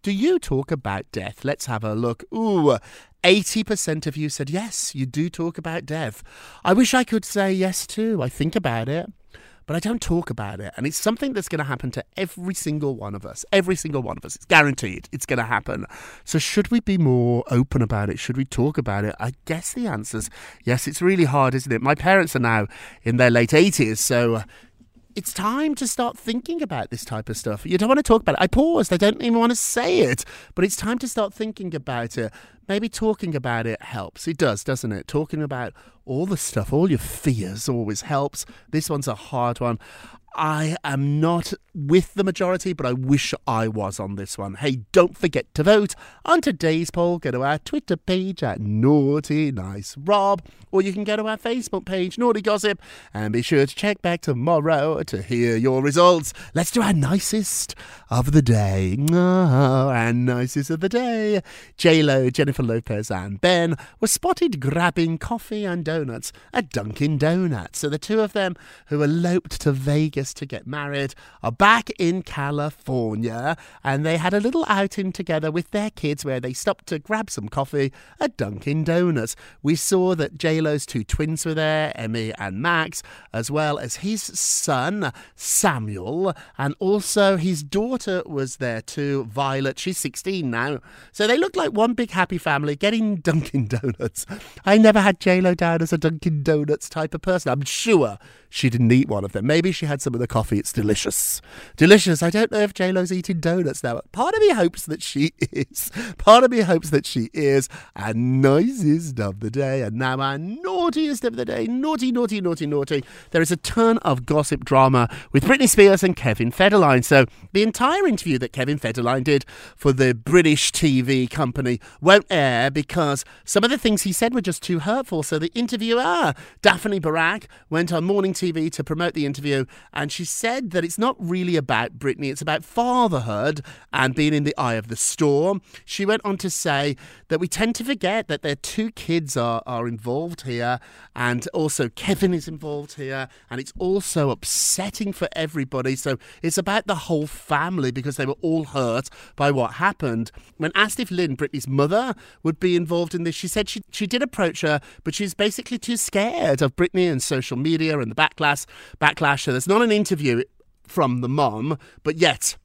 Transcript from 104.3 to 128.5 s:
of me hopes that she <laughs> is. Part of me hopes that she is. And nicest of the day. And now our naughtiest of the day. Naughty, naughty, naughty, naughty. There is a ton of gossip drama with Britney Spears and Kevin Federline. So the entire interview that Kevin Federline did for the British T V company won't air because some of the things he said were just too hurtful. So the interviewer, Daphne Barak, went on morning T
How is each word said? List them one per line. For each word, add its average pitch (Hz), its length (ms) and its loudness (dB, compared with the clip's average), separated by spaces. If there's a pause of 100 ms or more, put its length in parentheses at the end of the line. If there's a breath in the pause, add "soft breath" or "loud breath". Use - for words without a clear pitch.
of 440 60 4
me 415 120 8
hopes 190 340 2
that - 180 -8
she 151 320 0
<laughs> - 160 0
is. - 400 -4 (260 loud breath)
Part 240 280 10
of 247 60 4
me 240 100 2
hopes 165 300 2
that 147 140 2
she 117 280 -4
is. 139 340 2 (280 loud breath)
And 117 460 0
nicest 156 800 2
of 101 220 -4
the 110 100 -6
day. 135 300 -2
And 110 160 -4
now 131 240 -2
our 135 160 -2
naughtiest 302 880 -2
of 233 100 -2
the 247 80 -4
day. - 240 -4
Naughty, 254 460 0
naughty, 226 260 0
naughty, 170 260 -2
naughty. 143 380 -2 (280 loud breath)
There 165 100 2
is 165 100 2
a 175 60 0
ton 226 420 4
of 127 260 0
gossip 147 380 0
drama 131 460 6 (240 loud breath)
with 139 100 4
Britney 262 240 6
Spears 196 360 8
and 185 120 2
Kevin 117 360 0
Federline. 175 520 6
So 135 220 8 (260 loud breath)
the 202 120 4
entire 294 440 2
interview 175 320 0
that 123 140 -6
Kevin 139 260 -2
Federline 120 460 -2
did 143 180 4 (320 loud breath)
for - 160 2
the 127 220 4
British 147 580 4
T 135 300 4
V 127 260 2
company 123 540 -2 (180 loud breath)
won't 190 300 6
air 135 420 2
because 143 540 -2 (180 loud breath)
some 202 220 2
of 240 40 2
the 269 80 0
things 214 260 2
he 185 100 -2
said 233 200 0
were 254 80 0
just 180 220 -6
too 175 160 -2
hurtful. 196 440 -2
So 156 160 -2
the 165 140 -4
interviewer, 233 800 0 (280 loud breath)
Daphne 196 380 2
Barak, 160 480 -2 (220 soft breath)
went 170 220 0
on 165 120 -2
morning 190 300 0
T 180 180 -2